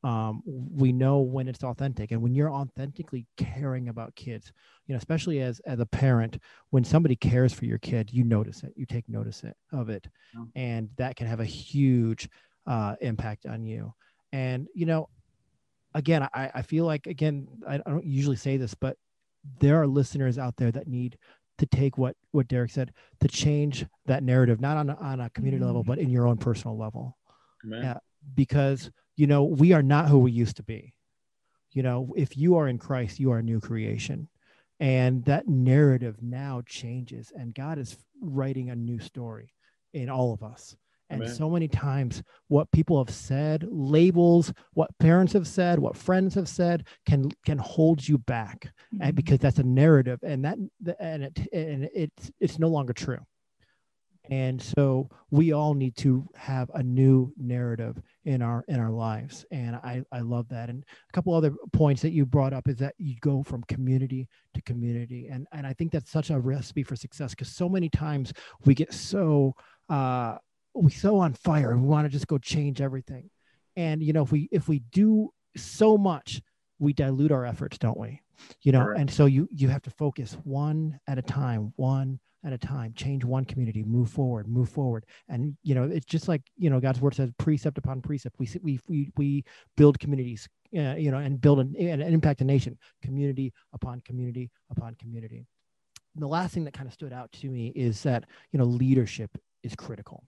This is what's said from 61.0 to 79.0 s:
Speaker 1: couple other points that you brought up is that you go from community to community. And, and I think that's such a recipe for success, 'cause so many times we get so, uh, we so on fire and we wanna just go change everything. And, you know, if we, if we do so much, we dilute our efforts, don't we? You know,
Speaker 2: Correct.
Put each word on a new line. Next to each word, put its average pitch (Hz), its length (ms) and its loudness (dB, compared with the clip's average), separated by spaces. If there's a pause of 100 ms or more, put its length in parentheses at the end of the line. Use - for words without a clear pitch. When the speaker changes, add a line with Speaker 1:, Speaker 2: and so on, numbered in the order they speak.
Speaker 1:
couple 175 220 0
other 156 180 4 (200)
points 143 280 4
that - 80 0
you 156 160 4
brought 135 260 2
up 131 160 -4
is 135 100 -2
that 139 200 -4
you 135 240 -6
go 139 220 0
from 123 220 -8
community 131 640 -2 (280)
to - 80 -6
community. 120 680 -6
And, 131 200 -10
and 147 160 -10
I 131 60 -6
think 165 180 -4
that's 143 180 -4
such 160 220 -2
a 143 80 2
recipe 131 420 -4
for 131 140 -6
success, 131 400 -12
'cause - 140 -12
so 180 200 -4
many 180 180 0
times 147 460 -4 (320)
we 143 80 10
get 156 180 0
so, 151 640 2 (340)
uh, 127 480 -2 (360)
we 185 160 6
so 202 300 2
on 165 140 2
fire 147 360 0
and 123 140 2
we 135 40 2
wanna 151 220 2
just 139 160 -4
go 143 140 0
change 143 420 -4
everything. 131 480 -8 (460)
And, 160 260 -2
you 156 100 0
know, 156 120 4
if 127 80 0
we, 151 200 0
if 175 160 0
we 151 120 2
do 214 520 2 (240)
so 220 440 4
much, 180 420 -2 (380)
we 147 140 2
dilute 135 380 2
our 127 140 2
efforts, - 320 -8
don't 117 220 -2
we? 113 220 -12 (420)
You 143 80 6
know, 127 140 6
Speaker 2:
Correct. 107 160 -2